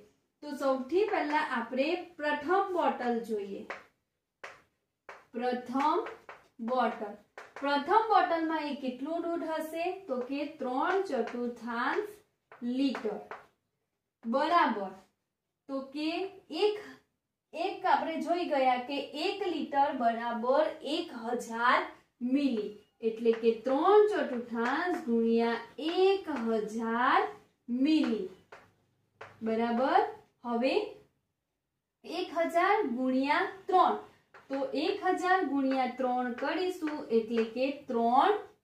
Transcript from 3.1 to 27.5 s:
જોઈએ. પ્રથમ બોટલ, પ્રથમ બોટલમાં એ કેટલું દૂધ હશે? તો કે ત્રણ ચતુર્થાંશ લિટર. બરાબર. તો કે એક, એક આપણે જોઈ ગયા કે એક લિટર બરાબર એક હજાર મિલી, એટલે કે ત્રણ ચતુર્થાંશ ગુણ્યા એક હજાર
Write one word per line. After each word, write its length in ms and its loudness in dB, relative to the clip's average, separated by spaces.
જોઈએ. 420 -6
પ્રથમ 640 0
બોટલ, 440 -2
પ્રથમ 480 2
બોટલમાં 640 2
એ 40 -4
કેટલું 480 -6
દૂધ 300 -4
હશે? 320 -4
તો 120 -2
કે 200 -6
ત્રણ 540 0
ચતુર્થાંશ 960 -4
લિટર. 540 -2
બરાબર. 680 2
તો 120 -6
કે 160 -2
એક, 260 2
એક 400 -4
આપણે 280 0
જોઈ 240 -2
ગયા 460 0
કે 80 -6
એક 140 -4
લિટર 480 0
બરાબર 640 2
એક 280 -4
હજાર 560 0
મિલી, 480 0
એટલે 320 2
કે 220 4
ત્રણ 480 6
ચતુર્થાંશ 960 -2
ગુણ્યા 480 2
એક 520 2
હજાર 800 0